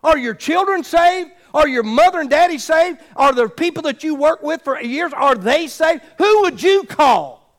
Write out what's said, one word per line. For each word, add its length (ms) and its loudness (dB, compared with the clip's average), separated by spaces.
Are 160 2
your 180 -6
children 500 -2
saved? 480 0
Are 140 2
your 160 -2
mother 380 2
and 100 -4
daddy 280 2
saved? 420 -2
Are 180 2
there 140 0
people 340 -6
that 220 -6
you 100 -2
work 300 0
with 180 -6
for 180 -6
years, 320 -6
are 220 0
they 320 -2
saved? 380 -2
Who 240 4
would 200 -2
you 220 2
call? 760 -2